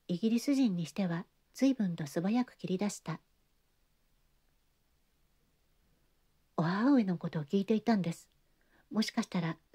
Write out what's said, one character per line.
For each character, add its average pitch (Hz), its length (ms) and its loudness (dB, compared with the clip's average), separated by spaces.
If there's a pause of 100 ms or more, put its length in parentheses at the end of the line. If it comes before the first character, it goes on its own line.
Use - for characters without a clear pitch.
イ 180 100 -2
ギ 220 140 2
リ 240 80 2
ス 285 160 0
人 247 200 2
に 165 120 -4
し - 40 -12
て 196 140 -2
は 170 220 -4 (260)
随 269 220 2
分 180 200 0
と 156 120 -6
素 170 160 -2
早 233 220 0
く - 120 -20
切 - 80 -12
り 185 140 -2
出 208 100 -2
し - 120 -12
た。 160 200 -8 (3250)
「お 160 60 0
母 202 300 2
上 247 100 6
の 180 160 -2
こ 170 100 -6
と 165 100 -6
を 147 40 -4
聞 196 160 0
い 196 60 0
て 220 100 2
い 214 60 0
た 233 140 2
ん 190 60 2
で 165 100 -2
す。 - 160 -12 (600)
も 220 140 0
し - 80 -8
か 233 100 -4
し - 80 -6
た 180 120 -2
ら、 165 180 -4 (160)